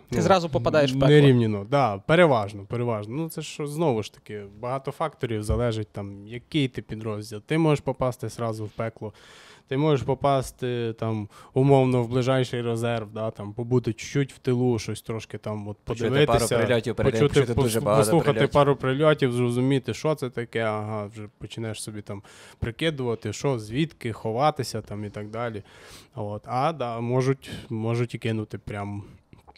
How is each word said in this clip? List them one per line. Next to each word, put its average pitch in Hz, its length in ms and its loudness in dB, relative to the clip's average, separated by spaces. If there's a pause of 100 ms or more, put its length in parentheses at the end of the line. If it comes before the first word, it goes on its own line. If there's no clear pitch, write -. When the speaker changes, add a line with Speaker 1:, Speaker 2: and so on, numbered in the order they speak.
(100)
Speaker 1:
Ти 120 60 -2
Speaker 2:
ну, 170 60 2
Speaker 1:
зразу 175 260 4
попадаєш 151 420 2
в 127 40 -2
пекло. 139 140 4
Speaker 2:
нерівняно. 120 640 6
Да, 123 280 2
переважно, 110 680 2
переважно. 117 480 -4
Ну, 165 120 -6
це 160 140 -12
ж, 151 240 -8
знову 147 360 0
ж - 120 -10
таки, 104 280 -14 (180)
багато 131 300 -6
факторів 123 520 -4
залежить, 110 500 -2
там, 101 340 -10
який 123 420 -2
ти 120 140 -8
підрозділ. 107 640 -8
Ти 156 120 0
можеш 151 220 4
попасти 127 480 -4
зразу 110 360 -6
в 104 40 -10
пекло, 110 440 -8 (560)
ти 135 80 -2
можеш 143 300 2
попасти, 127 920 -2
там, 110 300 -4 (260)
умовно, 131 480 6
в 117 60 -2
ближайший 127 540 0
резерв, 117 500 -2
да, 110 180 -4
там, 104 220 -12
побути 120 400 0
чуть-чуть - 400 -4
в - 60 -20
тилу, 123 400 2
щось 107 240 -8
трошки 110 360 -10
там 107 300 -8
от 104 160 -10
Speaker 3:
Почути 113 240 -2
Speaker 2:
подивитися, 117 480 4
Speaker 3:
пару 110 100 2
прильотів 117 280 0
перед - 180 2
тим, 113 100 4
Speaker 2:
почути, 143 180 4
Speaker 3:
почути 120 200 2
Speaker 2:
пос-, - 40 4
Speaker 3:
дуже 113 160 2
багато 107 200 4
Speaker 2:
послухати 135 320 4
Speaker 3:
прильотів. 117 200 2
Speaker 2:
пару 143 240 6
прильотів, 139 560 2
зрозуміти, 123 640 0
що 156 200 -2
це 127 160 -6
таке, 117 320 -6
ага, 107 440 -4
вже 107 160 -14 (160)
починаєш 113 440 -8
собі 104 200 -12
там 101 200 -12 (360)
прикидувати, 120 720 -4
що, 135 260 -2
звідки, 113 540 -4
ховатися 117 680 -2
там 104 220 -10
і 104 60 -10
так 104 200 -12
далі. 113 320 -8 (520)
От. 104 320 -8
А, 131 260 -2
да, 120 280 -6
можуть, 127 500 -2 (200)
можуть 117 440 -2
і 113 40 -8
кинути 110 400 -4
прям, 101 440 -10 (560)